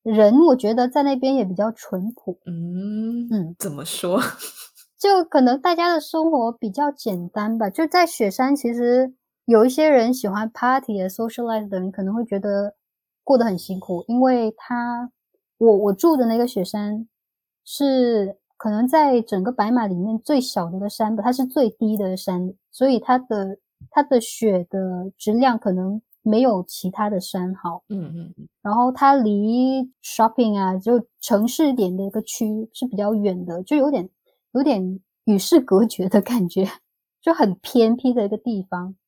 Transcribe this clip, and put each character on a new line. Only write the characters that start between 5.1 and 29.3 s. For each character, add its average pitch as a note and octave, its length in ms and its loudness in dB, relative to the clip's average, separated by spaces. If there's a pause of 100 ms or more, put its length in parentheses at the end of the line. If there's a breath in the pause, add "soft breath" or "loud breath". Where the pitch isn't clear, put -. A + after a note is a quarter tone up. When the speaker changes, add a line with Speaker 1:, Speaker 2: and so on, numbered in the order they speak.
Speaker 1:
可 D#4+ 180 2
能 B3+ 200 4
大 F4 140 2
家 F4 180 0
的 D#4+ 60 0
生 D#4+ 320 0
活 A#3+ 220 0
比 A3+ 160 -8
较 F#3+ 220 -2
简 F3+ 380 -6
单 A3 280 -4
吧。 G#3+ 120 -2
就 D#4+ 180 0
在 F4 180 4
雪 A#3+ 260 -2
山， C4+ 240 0
其 A#3+ 180 -4
实 B3 400 2 (320)
有 A3+ 200 6
一 B3+ 40 4
些 D#4 200 2
人 B3+ 240 4
喜 B3+ 140 -4
欢 G#3 220 -4
party B3 520 -2
啊， F#3 60 -2
socialize A3+ 640 -6
的 F#3+ 100 -6
人 F#3+ 120 -6
可 G3 120 -10
能 G3 100 -4
会 A#3 120 -4
觉 G3 140 -4
得 G3+ 360 -4 (480)
过 C4+ 140 4
得 A#3 80 4
很 F#3+ 120 -2
辛 F#3 220 -8
苦， F3 280 -6
因 B3 140 0
为 A#3+ 360 2
他， A#3+ 540 -8 (460)
我， A3+ 200 6
我 G3+ 160 0
住 E4 240 4
的 B3 80 2
那 A3+ 120 2
个 A#3+ 100 0
雪 F#3+ 160 -4
山 G#3 440 -6 (580)
是 A#3+ 720 0 (200)
可 A3 120 -4
能 A3 180 0
在 C#4 340 4
整 G3 220 -2
个 A#3+ 80 -2
白 A3 180 -2
马 A#3+ 160 2
里 F#3 100 -2
面 G#3+ 240 -2
最 C#4+ 220 0
小 F3+ 280 -4
的 F#3 80 -8
一 - 20 -6
个 G3+ 100 -6
山 A3 260 -2
吧， G#3+ 80 -4
它 B3 80 2
是 C4 140 -2
最 B3+ 240 0
低 A3 280 -2
的 F#3 200 -2
山， F#3 360 -6 (180)
所 C4 160 0
以 B3 120 2
它 B3+ 200 2
的， G3+ 400 -6 (320)
它 D4 100 2
的 C4+ 180 2
雪 G3 500 -2
的 F#3 480 -6
质 - 160 -4
量 A#3+ 240 2
可 G3+ 140 -2
能 F#3+ 300 -4 (220)
没 A3 180 2
有 A3 260 2
其 - 240 -8
他 G#3 180 -4
的 F#3+ 120 -4
山 F#3 340 -6
好。 F3 340 -10
Speaker 2:
嗯， F3+ 240 -8
嗯， E3+ 240 -14
嗯。 - 100 -20 (140)
Speaker 1:
然 G#3 140 -4
后 B3 160 2
它 C#4 240 4
离 B3 720 0 (140)